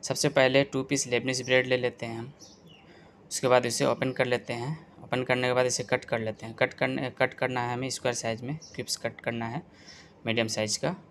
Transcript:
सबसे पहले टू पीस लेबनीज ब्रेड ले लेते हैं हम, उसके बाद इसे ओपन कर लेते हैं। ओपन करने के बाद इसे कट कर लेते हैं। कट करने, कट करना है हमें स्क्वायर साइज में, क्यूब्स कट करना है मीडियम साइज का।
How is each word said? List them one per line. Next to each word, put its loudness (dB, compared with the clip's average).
सबसे 0
पहले 6
टू -4
पीस -2
लेबनीज -2
ब्रेड 4
ले 2
लेते -4
हैं -8
हम, -10
उसके 0
बाद 6
इसे 0
ओपन 0
कर 0
लेते -2
हैं। -6
ओपन -2
करने 2
के 2
बाद 4
इसे 0
कट 0
कर -2
लेते -6
हैं। -12
कट 0
करने, -2
कट 2
करना -2
है 0
हमें 0
स्क्वायर -2
साइज -2
में, -6
क्यूब्स -6
कट -8
करना -4
है -6
मीडियम 2
साइज -2
का। -2